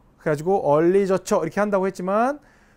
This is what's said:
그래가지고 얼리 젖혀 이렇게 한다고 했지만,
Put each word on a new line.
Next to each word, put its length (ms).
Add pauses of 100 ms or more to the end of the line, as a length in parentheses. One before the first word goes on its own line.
(180)
그래가지고 520
얼리 380
젖혀 340
이렇게 160
한다고 300
했지만, 500 (380)